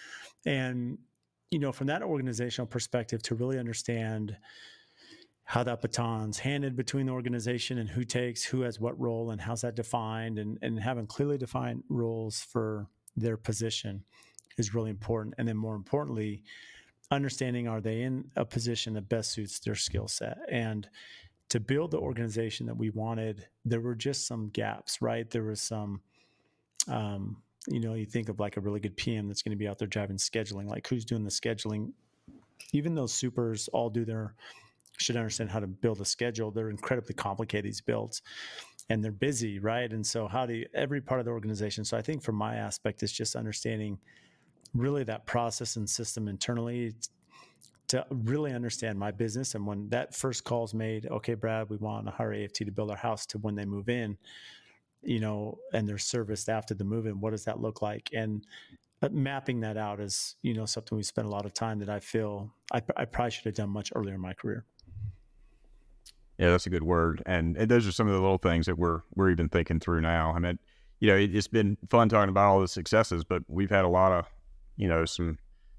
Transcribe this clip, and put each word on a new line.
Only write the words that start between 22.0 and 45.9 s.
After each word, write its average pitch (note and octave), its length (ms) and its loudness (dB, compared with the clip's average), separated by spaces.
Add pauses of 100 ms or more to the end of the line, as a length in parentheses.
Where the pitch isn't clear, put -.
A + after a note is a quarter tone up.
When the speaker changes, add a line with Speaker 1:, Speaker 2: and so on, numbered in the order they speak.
Speaker 1:
that A#2 100 -6
we A2+ 120 0
wanted, A2 580 -4 (200)
there A#2 160 0
were A#2+ 120 -2
just C3+ 320 -2
some A2 220 -4
gaps, G#2+ 540 -4
right? A#2 280 0
There A2+ 140 -2
was G#2+ 160 -4
some, G#2 400 -4 (880)
um, G#2 540 -4 (260)
you B2+ 100 0
know, A2+ 140 -2
you A2 140 -4
think A2 240 -4
of, G2 100 -4
like, G2+ 160 -2
a G#2 40 -4
really G#2 200 -2
good G2+ 160 -4
P A#2+ 180 -2
M G#2 140 -2
that's G2+ 140 -4
gonna G#2+ 120 -2
be G#2 140 -2
out G2 100 -6
there G#2+ 80 -2
driving G2 300 -2
scheduling, G2+ 500 -2
like, A2+ 220 -8
who's A#2+ 160 0
doing A2+ 200 -2
the G2 60 -2
scheduling? G#2+ 600 -2 (800)
Even D3+ 220 2
though C3+ 120 0
supers A#2 600 -2
all A#2+ 220 0
do A2+ 160 0
their, A2 280 -4 (600)
should - 200 0
understand A2 340 -2
how A2 100 0
to G2+ 60 -2
build G2 340 2
a G2 40 -4
schedule, A2 460 0
they're A2 200 -2
incredibly A2+ 440 -2
complicated, G2+ 520 -2
these G#2 160 -6
builds, A2 400 -2 (680)
and G#2+ 160 2
they're A2 80 -2
busy, A2+ 460 -2
right? A2 340 0
And A2 120 -2
so A2 220 0
how B2 200 0
do A#2+ 80 -2
you, A2+ 200 -4
every C#3+ 260 0
part C3 200 0
of A#2 60 -2
the A#2+ 60 -2
organization. G#2+ 520 -2
So A#2 120 -2
I A2 60 0
think D3+ 200 -4
from G#2+ 140 0
my A2 200 -2
aspect, G#2+ 460 -4
it's G#2+ 100 -2
just - 240 -4
understanding G#2+ 600 -4 (760)
really C3+ 320 0
that A2+ 200 -6
process A#2 520 -2
and G#2 120 -4
system A2 380 -4